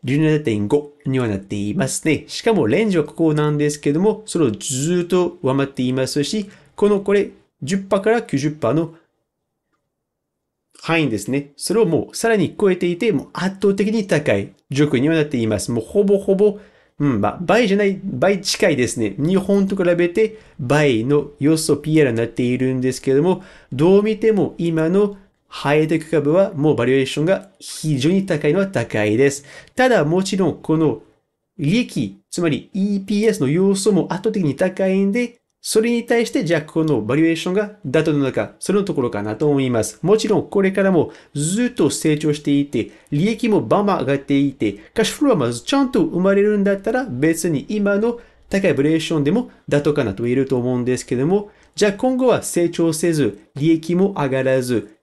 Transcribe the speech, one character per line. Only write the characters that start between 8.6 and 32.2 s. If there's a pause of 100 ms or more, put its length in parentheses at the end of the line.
ー
の (1900)
範
囲
で
す
ね。
そ
れ
を
も
う
さ
ら
に
超
え
て
い
て、
も
う
圧
倒
的
に
高
い (180)
状
況
に
は
な
っ
て
い
ま
す。
も
う
ほ
ぼ
ほ
ぼ、 (420)
う
ん、
ま
あ、
倍
じ
ゃ
な
い、
倍
近
い
で
す
ね。
日
本
と
比 (140)
べ
て (220)
倍
の (100)
予
想
ピ
ー
ア
ー
ル
に
な
っ
て
い
る
ん
で
す
け
ど
も、 (300)
ど
う
見
て
も
今
の (320)
ハ
イ
テ
ク
株
は
も
う
バ
リ
エ
ー
シ
ョ
ン
が (100)
非
常
に
高
い
の
は
高
い
で
す。 (300)
た
だ
も
ち
ろ
ん
こ
の (560)
利
益、 (100)